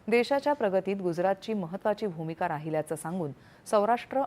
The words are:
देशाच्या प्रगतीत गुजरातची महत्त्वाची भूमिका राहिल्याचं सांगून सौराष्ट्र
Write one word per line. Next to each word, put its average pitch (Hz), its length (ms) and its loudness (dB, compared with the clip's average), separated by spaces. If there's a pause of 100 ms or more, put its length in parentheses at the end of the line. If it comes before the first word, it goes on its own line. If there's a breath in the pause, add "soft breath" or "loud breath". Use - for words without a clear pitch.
देशाच्या 269 460 4
प्रगतीत 190 440 0
गुजरातची 185 560 0
महत्त्वाची 208 540 -2
भूमिका 165 400 -4
राहिल्याचं 156 480 -4
सांगून 160 360 -4 (340 loud breath)
सौराष्ट्र 226 600 2